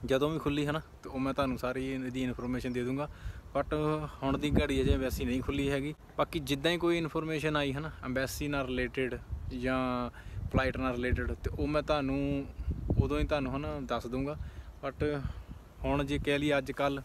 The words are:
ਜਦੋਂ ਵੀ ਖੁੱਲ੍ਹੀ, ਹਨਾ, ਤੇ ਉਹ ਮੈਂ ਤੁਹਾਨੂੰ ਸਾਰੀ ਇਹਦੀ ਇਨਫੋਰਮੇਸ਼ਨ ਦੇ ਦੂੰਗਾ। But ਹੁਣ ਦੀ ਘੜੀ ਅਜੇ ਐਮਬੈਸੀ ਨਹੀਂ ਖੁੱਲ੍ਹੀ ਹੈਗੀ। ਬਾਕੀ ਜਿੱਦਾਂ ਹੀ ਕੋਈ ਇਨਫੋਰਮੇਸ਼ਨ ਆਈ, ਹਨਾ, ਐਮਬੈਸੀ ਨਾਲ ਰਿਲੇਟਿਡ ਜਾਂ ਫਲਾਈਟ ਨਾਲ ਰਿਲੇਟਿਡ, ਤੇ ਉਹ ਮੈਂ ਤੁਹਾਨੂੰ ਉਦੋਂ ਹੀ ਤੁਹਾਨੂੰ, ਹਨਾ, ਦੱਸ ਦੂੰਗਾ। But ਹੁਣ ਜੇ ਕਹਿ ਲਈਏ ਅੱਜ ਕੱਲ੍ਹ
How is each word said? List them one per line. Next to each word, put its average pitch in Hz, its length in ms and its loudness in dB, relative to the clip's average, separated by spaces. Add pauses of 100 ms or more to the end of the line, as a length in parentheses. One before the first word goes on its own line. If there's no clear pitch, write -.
ਜਦੋਂ 131 240 4
ਵੀ 160 100 0
ਖੁੱਲ੍ਹੀ, 143 260 2
ਹਨਾ, 147 160 0 (220)
ਤੇ - 60 -10
ਉਹ 131 100 -6
ਮੈਂ 135 140 0
ਤੁਹਾਨੂੰ 131 240 0
ਸਾਰੀ 127 300 -2
ਇਹਦੀ 131 360 -4
ਇਨਫੋਰਮੇਸ਼ਨ 123 500 -2
ਦੇ 123 100 0
ਦੂੰਗਾ। 135 260 -2 (480)
But 143 180 0 (480)
ਹੁਣ 135 140 2
ਦੀ 147 140 0
ਘੜੀ 143 300 4
ਅਜੇ 131 120 6
ਐਮਬੈਸੀ 131 320 0
ਨਹੀਂ 127 160 2
ਖੁੱਲ੍ਹੀ 139 300 0
ਹੈਗੀ। 143 220 0 (240)
ਬਾਕੀ 147 220 0
ਜਿੱਦਾਂ 143 320 2
ਹੀ 175 60 2
ਕੋਈ 170 200 4
ਇਨਫੋਰਮੇਸ਼ਨ 156 600 0
ਆਈ, 143 160 2
ਹਨਾ, 151 180 -4 (140)
ਐਮਬੈਸੀ 131 420 -2
ਨਾਲ 143 180 0
ਰਿਲੇਟਿਡ 127 500 0 (380)
ਜਾਂ 127 560 0 (420)
ਫਲਾਈਟ 131 260 2
ਨਾਲ 131 160 0
ਰਿਲੇਟਿਡ, 123 400 0
ਤੇ - 160 -2
ਉਹ 143 180 0
ਮੈਂ 151 140 2
ਤੁਹਾਨੂੰ 139 640 0 (520)
ਉਦੋਂ 139 220 4
ਹੀ 151 60 4
ਤੁਹਾਨੂੰ, 139 300 0
ਹਨਾ, 151 260 -4
ਦੱਸ 120 260 -2
ਦੂੰਗਾ। 135 300 -2 (480)
But 139 200 -2 (760)
ਹੁਣ 139 200 2
ਜੇ 143 160 0
ਕਹਿ 143 200 2
ਲਈਏ 147 180 4
ਅੱਜ 135 140 -2
ਕੱਲ੍ਹ 139 340 0